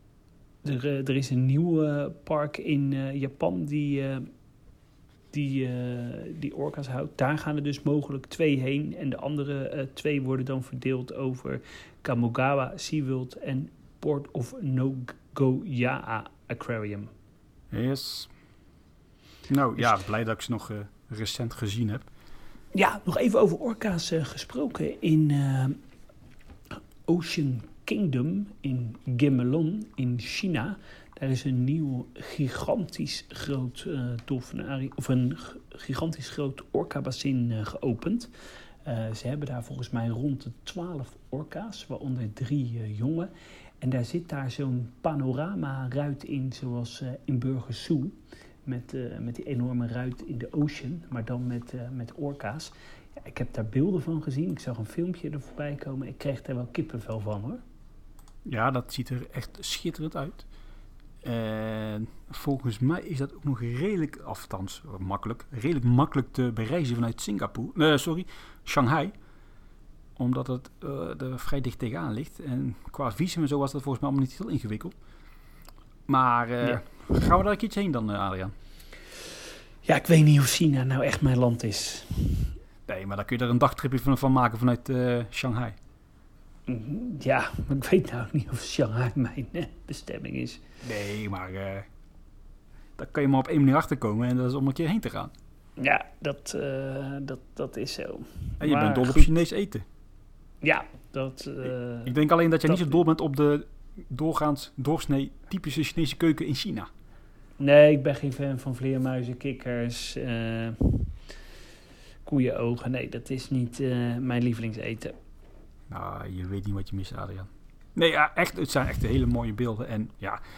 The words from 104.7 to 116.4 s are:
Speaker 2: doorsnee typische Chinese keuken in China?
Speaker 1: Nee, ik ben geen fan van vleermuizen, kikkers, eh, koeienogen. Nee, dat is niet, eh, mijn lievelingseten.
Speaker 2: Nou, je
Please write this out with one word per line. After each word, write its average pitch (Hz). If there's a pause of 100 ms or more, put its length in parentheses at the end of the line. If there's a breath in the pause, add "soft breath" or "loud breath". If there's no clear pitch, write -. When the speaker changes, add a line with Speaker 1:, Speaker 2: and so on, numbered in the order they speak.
Speaker 2:
doorsnee 139 (160)
typische 156
Chinese 151
keuken 165
in 139
China? 131 (680 soft breath)
Speaker 1:
Nee, 147
ik 135
ben 143
geen 135
fan 139
van 127
vleermuizen, 131
kikkers, 123
eh, 117 (1600 loud breath)
koeienogen. 123
Nee, 127
dat 117
is 131
niet, 123
eh, 120
mijn 123
lievelingseten. 113 (760)
Speaker 2:
Nou, 92
je 92